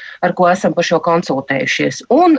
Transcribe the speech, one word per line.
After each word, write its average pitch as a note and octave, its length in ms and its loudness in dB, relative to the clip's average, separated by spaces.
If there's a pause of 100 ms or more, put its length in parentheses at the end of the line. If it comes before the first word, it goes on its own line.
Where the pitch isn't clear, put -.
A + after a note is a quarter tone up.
(200)
ar F3+ 160 -2
ko F3+ 160 2
esam F#3 240 0
par E3+ 80 0
šo E3 160 0
konsultējušies. C#3+ 1120 -2
Un, D#4+ 280 4